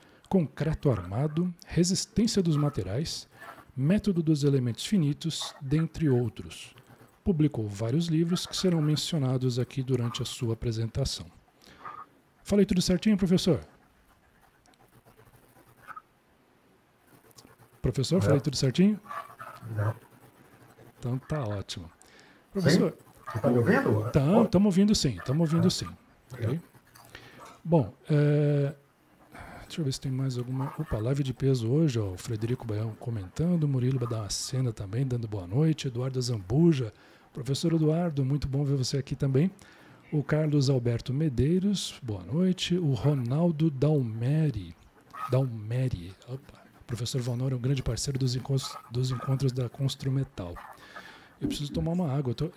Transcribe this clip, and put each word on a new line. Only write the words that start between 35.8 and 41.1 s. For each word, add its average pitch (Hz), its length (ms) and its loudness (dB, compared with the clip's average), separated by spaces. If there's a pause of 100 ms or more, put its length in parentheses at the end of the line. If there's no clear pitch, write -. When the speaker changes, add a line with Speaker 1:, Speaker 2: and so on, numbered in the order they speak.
Speaker 1:
Eduardo 127 320 -4
Zambuja. 123 720 2 (400)
Professor 139 400 -2
Eduardo, 156 520 2
muito 143 220 -2
bom 139 160 -2
ver 143 140 0
você 131 200 -2
aqui 135 180 -6
também. 143 360 2 (600)
O 147 120 2
Carlos 147 460 2
Alberto 120 440 0